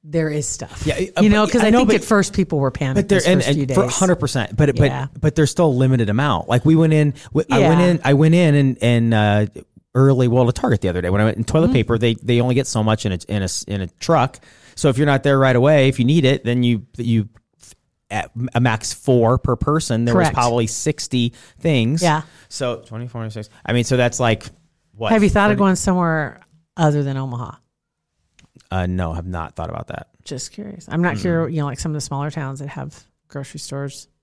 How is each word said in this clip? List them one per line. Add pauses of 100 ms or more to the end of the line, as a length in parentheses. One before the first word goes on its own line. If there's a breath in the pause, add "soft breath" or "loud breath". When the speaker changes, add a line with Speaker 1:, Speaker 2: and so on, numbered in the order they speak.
Speaker 1:
There
is
stuff.
Speaker 2:
Yeah, (220)
uh,
Speaker 1:
You
know,
Speaker 2:
but
Speaker 1:
'cause
Speaker 2:
I
Speaker 1:
I
Speaker 2:
know,
Speaker 1:
think
Speaker 2:
but
Speaker 1:
at
first
people
were
panicked
Speaker 2:
but
there,
Speaker 1:
those
Speaker 2:
and,
Speaker 1:
first
few
Speaker 2:
and
for
Speaker 1:
days.
Speaker 2:
a
hundred
percent,
but,
but,
Speaker 1:
Yeah. (140)
Speaker 2:
but
there's
still
a
limited
amount.
Like,
we
went
in, (200 loud breath)
w-,
I
went
Speaker 1:
Yeah.
Speaker 2:
in,
I
went
in
and,
and,
uh, (480)
early,
well,
to
Target
the
other
day
when
I
went
in
toilet
Speaker 1:
Mm-hmm.
Speaker 2:
paper,
they,
they
only
get
so
much
in
a, (100)
in
a
s-,
in
a (100)
truck. (380 soft breath)
So
if
you're
not
there
right
away,
if
you
need
it,
then
you, (100)
you, (840)
at (240)
a
max
four
per
person.
There
Speaker 1:
Correct.
Speaker 2:
was
probably
sixty (260 loud breath)
things.
Speaker 1:
Yeah. (260 soft breath)
Speaker 2:
So (100)
twenty-four
and
six. (160 soft breath)
I
mean,
so
that's,
like, (500)
what,
Speaker 1:
Have
you
thought
of
Speaker 2:
thirty
Speaker 1:
going
somewhere (360)
other
than
Omaha? (1120)
Speaker 2:
Uh,
no,
have
not
thought
about
that. (160)
Speaker 1:
Just
curious.
I'm
not
Speaker 2:
Mm-mm.
Speaker 1:
sure,
you
know,
like,
some
of
the
smaller
towns
that
have (300)
grocery
stores. (140)